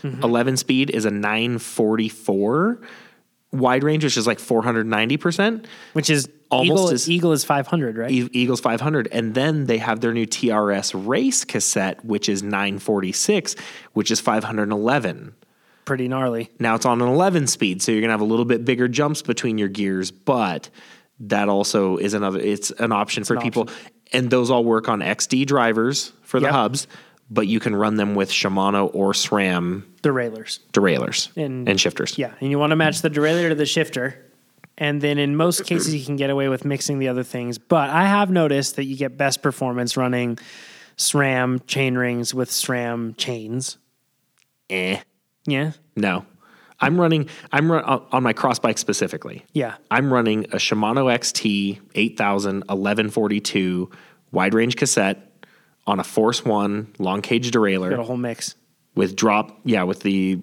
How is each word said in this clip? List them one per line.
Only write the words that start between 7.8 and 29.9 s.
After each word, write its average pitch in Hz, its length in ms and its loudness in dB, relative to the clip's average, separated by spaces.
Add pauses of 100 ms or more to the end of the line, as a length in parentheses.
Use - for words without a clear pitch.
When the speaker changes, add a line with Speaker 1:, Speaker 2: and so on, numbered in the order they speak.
Speaker 1:
right? 113 140 -4
Speaker 2:
E-, 123 200 2
Eagle's 123 300 0
five 113 200 0
hundred. 139 300 0
And 113 240 -2
then 147 300 0
they 117 140 0
have 113 200 -2
their 117 140 0
new 113 120 0
T 117 260 -2
R 104 200 2
S 98 240 -2
Race 139 480 0
cassette, - 600 -2
which 107 240 -2
is 98 140 -2
nine 101 360 -4
forty-six, 104 760 0 (380)
which 110 180 0
is 110 100 2
five 110 240 2
hundred 107 260 -2
eleven. 107 640 -2 (520)
Speaker 1:
Pretty 127 220 -2
gnarly. 127 420 -2 (100)
Speaker 2:
Now 113 160 2
it's 113 100 0
on 120 160 2
an 120 60 2
eleven 165 400 2
speed, 95 340 -2
so 117 100 0
you're 107 100 2
gonna 113 120 2
have 107 80 0
a 104 40 2
little 113 200 2
bit 117 180 0
bigger 123 240 2
jumps 147 340 -2
between 117 360 -2
your 101 120 0
gears, 95 420 -2
but 110 580 -2 (500)
that 104 300 0
also 98 480 2
is 101 160 0
another, 98 260 -2
it's 101 320 -2
an 113 200 -2
option 104 300 0
Speaker 1:
It's 101 80 -6
Speaker 2:
for 117 60 2
Speaker 1:
an 120 60 -2
Speaker 2:
people. 117 220 0
Speaker 1:
option. - 140 -10 (360)
Speaker 2:
And 127 160 0
those 123 220 2
all 120 120 4
work 113 240 2
on 110 140 0
X - 260 -2
D 131 160 2
drivers 127 800 0
for - 180 -2
the 143 60 2
Speaker 1:
Yep. 143 100 2
Speaker 2:
hubs, 123 320 0 (420)
but 110 180 0
you 110 120 0
can 107 160 -2
run 107 200 2
them 104 200 0
with 98 160 0
Shimano 98 600 2
or 98 200 2
sram 92 680 0 (180)